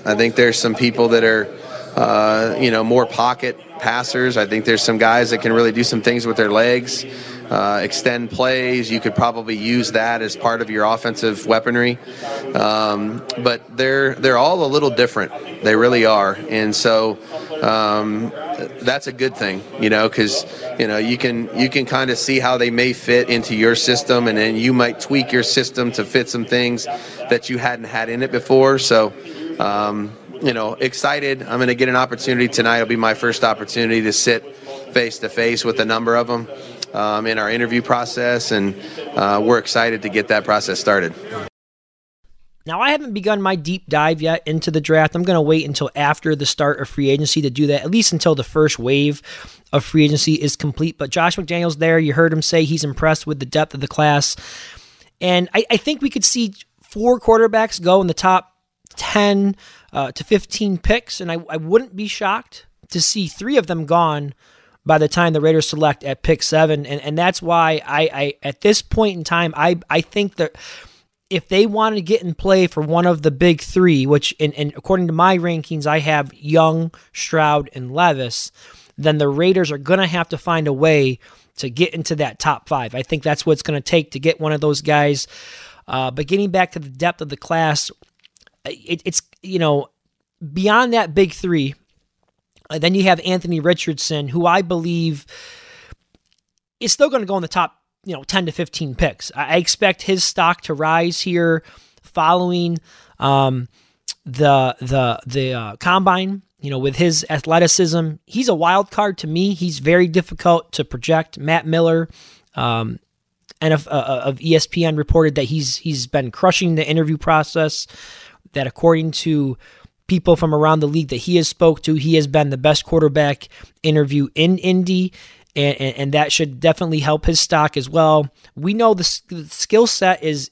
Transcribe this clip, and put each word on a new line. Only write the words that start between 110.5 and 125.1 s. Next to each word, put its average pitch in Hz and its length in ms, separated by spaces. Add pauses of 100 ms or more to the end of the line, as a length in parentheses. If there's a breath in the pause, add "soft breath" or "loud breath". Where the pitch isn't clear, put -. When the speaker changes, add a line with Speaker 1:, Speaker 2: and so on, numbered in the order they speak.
Speaker 2:
to 147 100
project. 160 540
Matt 156 300
Miller, 165 420 (460 soft breath)
um, 117 440 (640)
and 156 140
of, 147 120
uh, - 40
uh, 131 340
of 131 160
E 160 140
S 156 100
P - 180
N 160 120
reported 151 400
that 143 80
he's, 135 340
he's 135 300
been 131 240
crushing 180 420
the 156 120
interview 156 300
process, 156 680 (680 loud breath)
that 139 120
according 160 460
to 147 440 (520 soft breath)
people 180 280
from 156 200
around 156 240
the 151 80
league 147 220
that 127 80
he 175 180
has 165 120
spoke 165 360
to, 160 100
he 156 220
has 156 100
been 143 240
the 139 80
best 139 280
quarterback 151 640 (340 loud breath)
interview 147 500
in 175 240
Indy, 185 560 (420 loud breath)